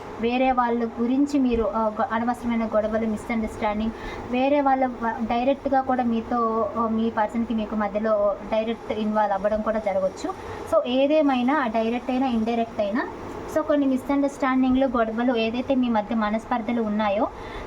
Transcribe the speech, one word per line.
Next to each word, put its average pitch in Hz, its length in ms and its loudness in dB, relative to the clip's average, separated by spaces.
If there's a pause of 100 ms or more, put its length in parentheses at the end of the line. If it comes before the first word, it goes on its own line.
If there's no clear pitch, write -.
(200)
వేరే 254 320 2
వాళ్ళ 240 340 2
గురించి 262 540 2
మీరు, 226 360 2
ఆ, 220 120 2
గొ-, 208 240 0
అనవసరమైన 233 540 0
గొడవలు, 214 400 0
మిస్‌అండర్‌స్టాండింగ్, 220 880 -2 (400)
వేరే 277 300 2
వాళ్ళ 262 240 2
వ-, 233 360 -4
డైరెక్ట్గా 262 600 0
కూడా 254 220 0
మీతో, 226 760 0
ఆ, 220 100 0
మీ 226 220 0
పర్సన్కి 226 440 -2
మీకు 214 220 -2
మధ్యలో 208 600 2 (160)
డైరెక్ట్ 220 400 -2
ఇన్వాల్వ్ 214 420 0
అవ్వడం 208 280 0
కూడా 220 180 -2
జరగవచ్చు. 190 540 -2 (400)
So, 320 120 4
ఏదేమైనా 269 800 2
డైరెక్ట్ 226 420 -2
అయినా 254 180 0
ఇండైరెక్ట్ 226 540 -2
అయినా, 220 260 -2 (480)
so, 311 60 2
కొన్ని 294 240 2
మిస్‌అండర్‌స్టాండింగ్‌లు, 262 1000 2
గొడవలు, 233 500 0
ఏదైతే 233 400 0
మీ 247 140 2
మధ్య 220 260 0
మనస్పర్ధలు 220 640 0
ఉన్నాయో, 214 460 0 (400)